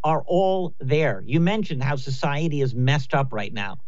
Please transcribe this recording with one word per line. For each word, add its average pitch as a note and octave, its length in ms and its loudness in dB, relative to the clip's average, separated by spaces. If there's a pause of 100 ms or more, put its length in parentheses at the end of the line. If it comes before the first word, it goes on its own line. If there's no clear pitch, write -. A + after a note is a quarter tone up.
are D3+ 240 2
all F#3 540 2
there. C3 440 2
You B2 140 0
mentioned F3 460 0
how C#3+ 120 0
society C#3+ 640 -2
is C3 140 0
messed C3+ 400 2
up C#3 180 0
right G#2 200 -4
now. G2+ 360 -4